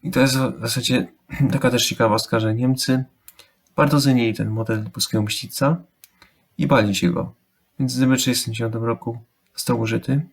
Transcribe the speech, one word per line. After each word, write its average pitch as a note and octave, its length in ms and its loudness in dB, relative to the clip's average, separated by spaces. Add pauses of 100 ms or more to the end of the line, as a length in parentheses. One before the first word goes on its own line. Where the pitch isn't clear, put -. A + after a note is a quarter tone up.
I A#2 80 -4
to B2+ 80 0
jest C3 180 4
w B2+ 240 -2
zasadzie A#2 460 -2 (200)
<clears throat> - 260 0
taka C3 160 2
też B2 180 0
ciekawostka, A2+ 520 0
że A2 160 0
Niemcy C3 500 0 (720)
bardzo D3 260 4
cenili B2 320 2
ten G#2+ 160 -4
model A2 400 -4
polskiego - 340 -2
myśliwca C#3+ 580 -2 (760)
i - 100 0
bali G#2 280 4
się - 140 2
go. E2 240 -4 (460)
Więc B2 180 -2
gdyby C3 180 4
w B2+ 40 0
trzydziestym A#2+ 340 -2
dziewiątym A2+ 300 -4
roku A#2 400 -4 (300)
został - 260 -2
użyty A2+ 540 0